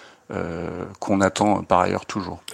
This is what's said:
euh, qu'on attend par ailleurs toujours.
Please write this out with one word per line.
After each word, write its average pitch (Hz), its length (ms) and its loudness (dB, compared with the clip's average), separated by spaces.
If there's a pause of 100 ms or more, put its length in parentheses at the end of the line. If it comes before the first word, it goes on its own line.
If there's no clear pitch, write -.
(300)
euh, 87 540 -6 (140)
qu'on 98 220 0
attend 98 420 4
par 92 180 4
ailleurs 95 260 0
toujours. - 360 -8 (120)